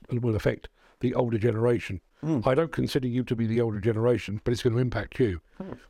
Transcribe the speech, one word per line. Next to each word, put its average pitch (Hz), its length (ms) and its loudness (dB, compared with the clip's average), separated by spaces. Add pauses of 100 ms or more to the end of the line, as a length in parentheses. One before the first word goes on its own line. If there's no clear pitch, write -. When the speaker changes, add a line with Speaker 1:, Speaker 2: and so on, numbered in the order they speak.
(120)
Speaker 1:
will 120 240 0
affect 117 320 -2 (320)
the 123 140 0
older 120 240 0
generation. 113 640 0 (200)
Speaker 2:
Mm. 147 240 0
Speaker 1:
I 131 80 4
don't 156 180 2
consider 127 360 -2
you 120 160 0
to 120 140 -2
be 113 100 0
the 113 140 2
older 107 180 0
generation, 110 640 0
but 120 80 0
it's 117 120 -2
gonna 117 140 2
impact 123 440 -2
you. 98 180 2 (180)
Speaker 2:
Hmm. - 160 -10 (160)